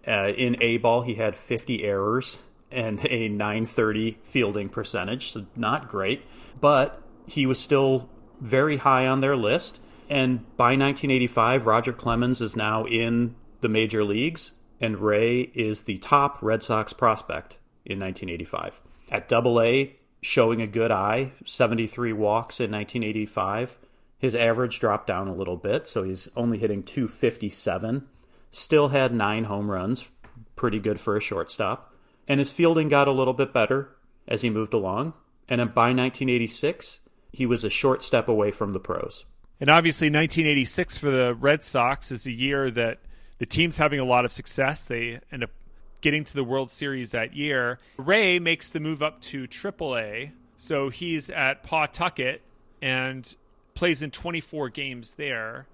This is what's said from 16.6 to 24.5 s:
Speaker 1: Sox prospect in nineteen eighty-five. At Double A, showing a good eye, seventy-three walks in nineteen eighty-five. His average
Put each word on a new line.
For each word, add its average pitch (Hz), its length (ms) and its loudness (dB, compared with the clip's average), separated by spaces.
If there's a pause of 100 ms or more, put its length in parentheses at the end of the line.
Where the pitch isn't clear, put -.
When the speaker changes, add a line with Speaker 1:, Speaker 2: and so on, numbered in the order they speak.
Speaker 1:
Sox 110 300 -2
prospect 101 680 -2 (260)
in 98 140 -6
nineteen 92 300 -8
eighty-five. 85 520 -8 (300)
At - 180 -6
Double 117 320 6
A, 135 340 4 (240)
showing 113 440 2
a 107 40 -4
good 113 240 0
eye, 110 420 0 (120)
seventy-three 117 680 0
walks 107 460 0
in 110 120 -2
nineteen 107 320 -6
eighty-five. 107 760 -4 (400)
His 120 180 0
average 117 440 2